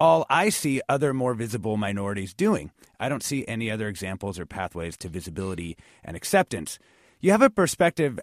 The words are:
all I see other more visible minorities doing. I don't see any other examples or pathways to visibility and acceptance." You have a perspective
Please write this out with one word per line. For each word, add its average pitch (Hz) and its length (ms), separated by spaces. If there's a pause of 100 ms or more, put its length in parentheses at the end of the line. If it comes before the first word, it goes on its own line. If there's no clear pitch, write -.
all 165 300
I 175 180
see 139 400
other 139 240
more 127 220
visible 110 420
minorities 101 560
doing. 180 400 (260)
I 127 120
don't 135 120
see 135 240
any 113 240
other 107 180
examples 95 500
or 82 80
pathways 85 520
to 90 120
visibility 85 680 (260)
and 82 140
acceptance." - 640 (440)
You 185 100
have 220 100
a 269 80
perspective 165 720